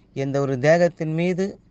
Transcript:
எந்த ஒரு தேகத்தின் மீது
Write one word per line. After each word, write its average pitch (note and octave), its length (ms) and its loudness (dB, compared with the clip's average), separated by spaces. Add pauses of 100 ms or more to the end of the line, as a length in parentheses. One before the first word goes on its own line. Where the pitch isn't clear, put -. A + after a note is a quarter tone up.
(140)
எந்த C3+ 260 -2
ஒரு C3+ 180 -2
தேகத்தின் D#3+ 560 2
மீது F3+ 440 -4 (120)